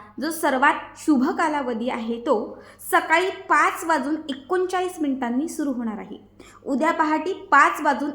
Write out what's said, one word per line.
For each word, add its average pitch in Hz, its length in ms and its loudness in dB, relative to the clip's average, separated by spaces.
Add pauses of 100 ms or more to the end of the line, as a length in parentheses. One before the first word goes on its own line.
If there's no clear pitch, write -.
(200)
जो 302 100 -2
सर्वात 294 420 4 (240)
शुभ 269 320 4
कालावधी 262 600 -2
आहे 233 320 -4
तो 240 400 -2 (300)
सकाळी 339 380 2 (200)
पाच 339 380 2
वाजून 302 280 0 (140)
एकोणचाळीस 359 720 -2
मिनिटांनी 262 460 -2
सुरू 294 240 -4
होणार 226 260 -4
आहे. 185 200 -14 (480)
उद्या 285 260 0
पहाटे 311 420 0 (180)
पाच 311 300 4
वाजून 294 340 0